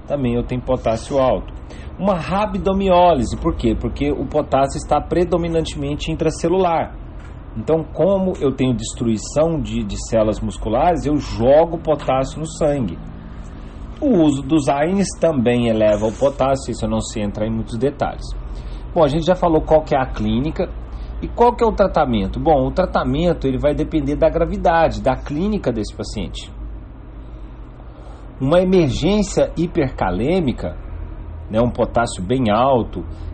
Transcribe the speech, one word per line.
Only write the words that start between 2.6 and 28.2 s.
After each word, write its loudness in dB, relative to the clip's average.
por -2
quê? 0
Porque -4
o -2
potássio 0
está 0
predominantemente -2
intracelular. 0
Então, 0
como 2
eu 2
tenho 2
destruição 0
de, -4
de -6
células 2
musculares, 0
eu 0
jogo 4
potássio 0
no -6
sangue. -2
O 4
uso 4
dos 2
ains 2
também 4
eleva 4
o 0
potássio, 0
isso -4
eu -2
não 0
sei -6
entrar -2
em -4
muitos -4
detalhes. -2
Bom, 6
a 6
gente 0
já 4
falou 2
qual 4
que -2
é 4
a 2
clínica -2
e -6
qual 4
que 0
é 4
o 4
tratamento. 2
Bom, 4
o -2
tratamento 0
ele 0
vai 2
depender 0
da 4
gravidade, 2
da 2
clínica -2
desse -4
paciente. -8